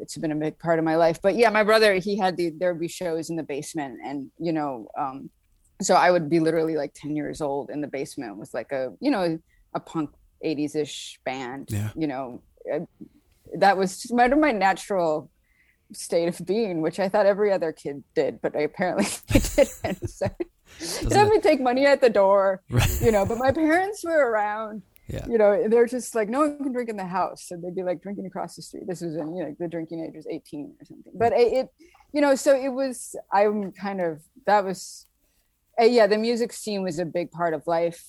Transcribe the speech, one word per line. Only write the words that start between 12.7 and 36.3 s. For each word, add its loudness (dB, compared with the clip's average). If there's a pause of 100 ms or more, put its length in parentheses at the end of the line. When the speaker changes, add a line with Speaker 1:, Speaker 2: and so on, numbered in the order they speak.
Speaker 1:
uh, -2 (760)
that 4
was -2
just -6
part 4
of 4
my 4
natural 0 (640)
state 0
of -6
being, 0
which -2
I 0
thought 4
every 4
other -2
kid -10 (120)
did, 0
but -4
I 0
apparently 0 (140)
<laughs> -20
didn't. 0
So -6 (520)
Speaker 2:
Doesn't -8
Speaker 1:
you'd -2
have 6
Speaker 2:
it 4
Speaker 1:
me 6
take 4
money 2
at 4
the 6
door, 4
Speaker 2:
<laughs> -14
Right. 2
Speaker 1:
you 4
know, 4
but -4
my 2
parents 0
were 2
around. -4 (260)
Speaker 2:
Yeah. -8
Speaker 1:
You 0
know, 4
they're 6
just -8
like, -2
"No -2
one 0
can -4
drink -4
in -8
the -6
house." -4
And -10
they'd -8
be, -4
like, -2
drinking -10
across -8
the -18
street. -14
This -8
was -6
when, -8
you -6
know, -10
the -6
drinking -8
age -12
was -18
eighteen -12
or -20
something. -20
But 0
it, 4
it, -2 (440)
you 0
know, 4
so 4
it -2
was, -6 (140)
I'm 2
kind -8
of, -4 (240)
that 4
was, -10 (720)
uh, 6
yeah, 8
the 4
music 0